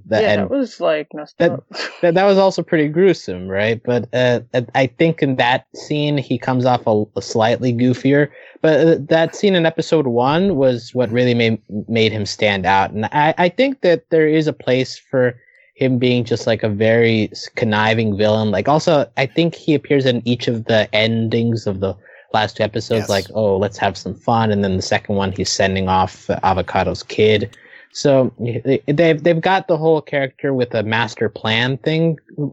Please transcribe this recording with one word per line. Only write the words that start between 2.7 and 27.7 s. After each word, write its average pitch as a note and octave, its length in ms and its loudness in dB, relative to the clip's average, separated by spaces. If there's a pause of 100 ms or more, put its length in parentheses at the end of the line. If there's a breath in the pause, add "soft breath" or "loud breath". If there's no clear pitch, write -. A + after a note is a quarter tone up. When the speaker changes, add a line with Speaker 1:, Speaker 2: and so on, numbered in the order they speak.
Speaker 1:
gruesome, D3+ 600 0
right? G#2+ 360 -2
But, B2 300 -2
uh, B2 260 2 (160)
I, B2 180 0
I C3 140 2
think E3 340 0
in C3+ 140 0
that B2+ 300 0 (100)
scene, D3 420 -4
he C3 220 -4
comes B2+ 260 -2
off B2 220 0
a, G#2+ 160 2 (120)
a G2 60 -6
slightly A#2 520 0
goofier. C3+ 560 2 (340 loud breath)
But, D#3 240 4
uh, E3 80 6 (140)
that E3 260 2
scene G3+ 200 0
in E3 120 2
episode D#3+ 400 0
one C#3+ 480 2
was B2+ 400 0
what B2 160 0
really B2 240 2
made, A2+ 260 0 (260)
made A2+ 240 2
him G#2 140 -4
stand G2+ 400 -2
out. F#2+ 260 2
And G#2+ 140 -4
I, D3+ 320 0
I F3+ 120 2
think C4 320 -2
that E3 280 0
there D#3+ 180 2
is D#3 200 2
a C#3+ 60 -2
place B2+ 440 -2
for B2 420 -2 (360 soft breath)
him C3 240 0
being B2 240 2
just, A2+ 240 -4
like, A2+ 160 0
a A2 60 -2
very A2 640 2
s-, - 240 -16
conniving A2 640 0
villain. G#2+ 320 2
Like, G2 180 -2
also, D3+ 380 2 (100)
I C3+ 120 -2
think E3 260 -2
he - 220 -2
appears C#3 320 0
in A#2+ 200 0
each A#2+ 200 -2
of A2+ 180 -4
the G#2+ 300 0
endings A2+ 720 0
of F#2+ 140 -4
the F#2+ 140 -4 (380 loud breath)
last G#2+ 240 -2
two A2 60 0
episodes, A2 400 -2
Speaker 3:
Yes. G2 60 -6
Speaker 1:
like, G2 240 0
"Oh, G#2 220 0
let's G2+ 220 -2
have G2 200 -2
some - 160 -10
fun." A2+ 380 0
And G2+ 100 0
then F#2+ 140 0
the F#2 60 -2
second G#2 340 -4
one, G2 160 -2
he's G2 180 -6
sending F#2+ 380 0
off F#2 420 -2 (140)
Avocado's F#2 580 -2
kid. G#2+ 540 0 (380 loud breath)